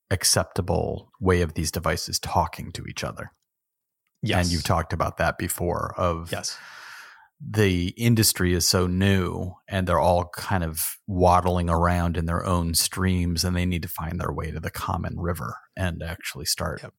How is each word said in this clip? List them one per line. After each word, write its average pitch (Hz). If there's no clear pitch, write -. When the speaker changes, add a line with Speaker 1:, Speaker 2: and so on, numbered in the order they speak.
Speaker 1:
acceptable 87
way 90
of 82
these 80
devices -
talking -
to -
each -
other. -
Speaker 2:
Yes. 90
Speaker 1:
And 87
you've 80
talked 82
about -
that 82
before -
of 82
Speaker 2:
Yes. -
Speaker 1:
the 98
industry 110
is 87
so 92
new 92
and 95
they're 85
all 87
kind 90
of 80
waddling 90
around 87
in 82
their 85
own 87
streams 90
and 90
they 87
need 87
to 90
find 82
their 85
way 82
to -
the 87
common 87
river 87
and 85
actually -
start -
Speaker 2:
Yep. -